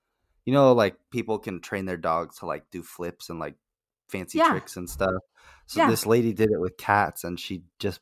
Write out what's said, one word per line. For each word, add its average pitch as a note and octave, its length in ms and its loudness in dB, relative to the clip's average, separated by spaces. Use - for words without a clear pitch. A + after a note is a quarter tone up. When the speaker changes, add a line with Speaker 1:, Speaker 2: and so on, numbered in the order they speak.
Speaker 1:
you B2 80 0
know, C3+ 200 8
like, G#2+ 240 4
people A2 280 -2
can F#2 220 -8
train F#2+ 240 -6
their F#2 120 -4
dogs E2 420 -2
to, F#2 80 -10
like, - 240 -8
do F2 120 -10
flips - 460 -12
and, E2+ 100 -10
like, D2 180 -10
fancy F#2+ 300 -6
Speaker 2:
Yeah. - 20 2
Speaker 1:
tricks D4+ 360 0
and F2+ 120 -10
stuff. F#2 320 -2
So - 140 -2
Speaker 2:
Yeah. - 20 6
Speaker 1:
this - 220 2
lady A#2 280 2
did G#2+ 180 2
it F#2+ 100 2
with F2+ 160 -4
cats, G2+ 480 2
and F2 140 -6
she F2 240 -10
just G2 220 -4